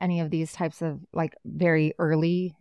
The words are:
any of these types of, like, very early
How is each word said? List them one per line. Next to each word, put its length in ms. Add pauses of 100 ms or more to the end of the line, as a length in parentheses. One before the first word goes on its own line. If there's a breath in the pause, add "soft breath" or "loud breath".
any 200
of 100
these 220
types 280
of, 200 (120)
like, 220 (100)
very 540
early 600